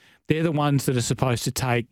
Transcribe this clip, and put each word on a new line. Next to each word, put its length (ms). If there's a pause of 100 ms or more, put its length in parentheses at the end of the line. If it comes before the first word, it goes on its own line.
(280)
They're 140
the 100
ones 340
that 100
are 60
supposed 420
to 80
take 400